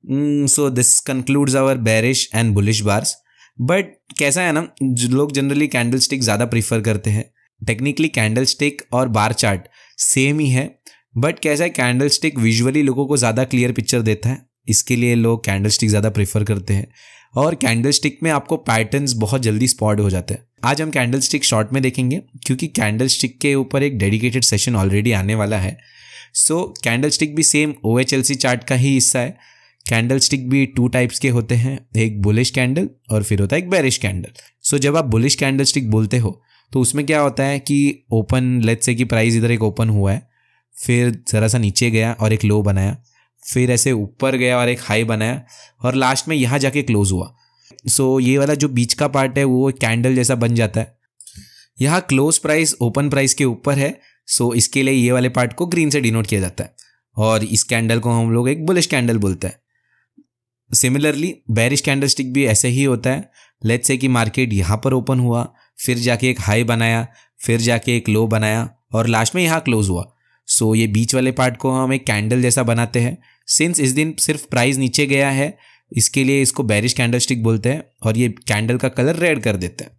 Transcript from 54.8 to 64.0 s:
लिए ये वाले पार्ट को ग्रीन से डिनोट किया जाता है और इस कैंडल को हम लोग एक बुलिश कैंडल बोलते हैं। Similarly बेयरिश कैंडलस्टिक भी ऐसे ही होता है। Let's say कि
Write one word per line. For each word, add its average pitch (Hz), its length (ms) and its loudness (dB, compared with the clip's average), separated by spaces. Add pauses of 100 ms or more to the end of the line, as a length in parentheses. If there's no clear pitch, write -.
लिए 135 100 2
ये 123 180 2
वाले 127 180 2
पार्ट 123 240 -2
को 180 120 -4
ग्रीन 165 240 0
से 143 120 0
डिनोट 113 260 0
किया 104 140 0
जाता - 220 -6
है - 120 -14 (420)
और 110 260 2
इस 110 200 -2
कैंडल 117 360 0
को 117 100 -2
हम 117 220 0
लोग 120 180 2
एक 156 160 -4
बुलिश 175 200 2
कैंडल 120 320 0
बोलते 95 300 -2
हैं। - 120 -10 (1120)
Similarly 143 600 0 (200)
बेयरिश 120 300 0
कैंडलस्टिक 139 520 -2
भी 139 120 2
ऐसे 120 220 2
ही 127 160 0
होता 127 260 0
है। 151 200 -4 (360)
Let's 120 220 0
say 131 100 2
कि 131 100 -2